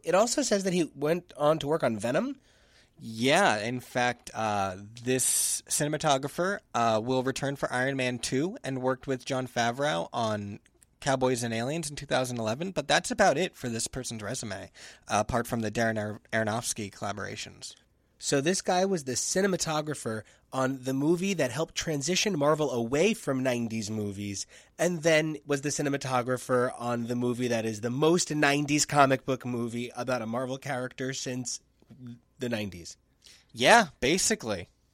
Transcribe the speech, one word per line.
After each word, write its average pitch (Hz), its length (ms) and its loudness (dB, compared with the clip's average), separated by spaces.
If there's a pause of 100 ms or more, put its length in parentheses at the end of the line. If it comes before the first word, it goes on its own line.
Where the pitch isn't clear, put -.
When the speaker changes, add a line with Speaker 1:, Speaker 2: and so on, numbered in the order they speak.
Speaker 1:
it 165 100 -4
also 240 300 2
says 202 200 2
that 185 100 0
he 170 220 2
went 151 400 -2
on 147 240 4
to 139 80 -6
work 156 160 0
on 117 140 2
Venom. 156 400 -2 (640)
Speaker 2:
Yeah, 123 600 2
in 120 200 -4
fact, 123 540 -2
uh, 101 440 -2 (260)
this - 640 0
cinematographer, 151 920 0 (140)
uh, 117 300 4
will 127 200 0
return 135 320 -2
for - 180 -4
Iron 135 240 0
Man 127 220 0
two 165 440 -2
and 135 180 -6
worked 127 260 -2
with 131 180 -4
Jon 127 220 -2
Favreau 139 640 0
on 107 460 -2 (420)
Cowboys 131 420 0
and 117 100 -4
Aliens 147 360 -4
in 147 60 -14
two 139 100 -12
thousand 127 320 0
eleven, 120 340 -2
but 151 160 -4
that's 165 240 2
about 190 260 4
it 175 200 -2
for 131 100 -8
this 113 200 -4
person's 120 340 -8
resume, 98 500 -8 (380)
uh, 107 100 2
apart 117 280 0
from 117 140 -2
the 107 100 -2
Darren 113 260 2
Ar-, 104 240 -6 (100)
Aronofsky 110 640 -2
collaborations. 101 800 -10 (440)
Speaker 1:
So 143 220 0
this 175 200 0
guy 185 240 2
was 185 180 0
the 127 100 -4
cinematographer 151 1080 -2 (280)
on 131 320 0
the 131 100 -2
movie 170 420 2
that 135 160 0
helped 160 240 -4
transition 147 640 0
Marvel 147 340 2
away 131 420 2
from 131 300 -2
nineties 113 480 -2
movies, 101 560 -6 (320)
and 170 240 0
then 156 420 4
was 143 160 0
the 147 80 -2
cinematographer 127 1080 0
on 120 280 -2
the 123 80 -2
movie 123 340 0
that 113 160 2
is 110 160 -2
the 120 80 -2
most 156 440 2
nineties 147 520 2
comic 135 400 4
book 131 200 -2
movie 120 500 -4
about 123 260 -2
a 110 40 -6
Marvel 127 320 -4
character 131 560 -6
since 123 460 -6 (800)
the 123 100 -4
nineties. 101 480 -6 (560)
Speaker 2:
Yeah, 170 340 6 (120)
basically. 127 680 0 (240)